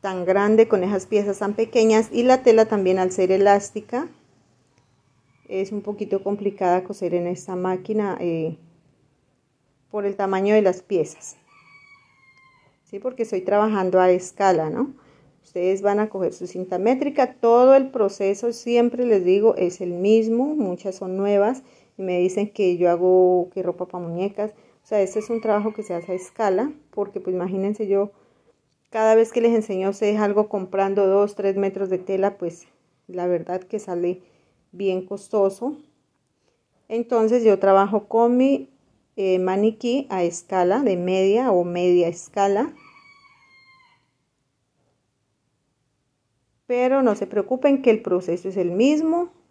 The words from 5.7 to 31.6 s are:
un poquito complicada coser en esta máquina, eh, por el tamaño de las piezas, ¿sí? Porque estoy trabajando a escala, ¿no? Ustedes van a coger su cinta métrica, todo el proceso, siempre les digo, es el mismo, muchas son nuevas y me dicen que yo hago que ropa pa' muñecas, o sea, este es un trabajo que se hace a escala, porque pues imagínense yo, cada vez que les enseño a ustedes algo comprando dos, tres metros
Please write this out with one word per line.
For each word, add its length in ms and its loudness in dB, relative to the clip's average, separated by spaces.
un 100 -8
poquito 400 -6
complicada 640 -2
coser 320 -6
en 100 -2
esta 300 -8
máquina, 680 -4
eh, 380 -6
por 160 -6
el 100 -4
tamaño 380 -2
de 80 6
las 220 0
piezas, 540 -6
¿sí? 160 -14
Porque 240 -6
estoy 180 -4
trabajando 580 2
a 120 6
escala, 580 0
¿no? 240 -4
Ustedes 380 -2
van 180 0
a 100 -2
coger 240 -4
su 120 -14
cinta 320 -8
métrica, 560 0
todo 400 6
el 160 4
proceso, 640 -2
siempre 540 0
les 180 2
digo, 300 4
es 260 -4
el 120 -6
mismo, 640 2
muchas 400 -6
son 220 -8
nuevas 460 0
y 60 -10
me 160 -2
dicen 320 -2
que 260 -2
yo 140 2
hago 600 2
que 120 -8
ropa 240 -6
pa' 100 -14
muñecas, 560 -6
o 40 -20
sea, 140 0
este 160 -2
es 140 -6
un 100 -4
trabajo 320 -2
que 80 -12
se 140 -8
hace 160 -10
a 40 -4
escala, 560 -2
porque 280 -8
pues 160 -6
imagínense 520 -4
yo, 240 0
cada 240 2
vez 200 2
que 80 0
les 120 2
enseño 340 -2
a 40 -2
ustedes 280 -2
algo 280 0
comprando 580 -2
dos, 300 2
tres 220 -2
metros 320 -4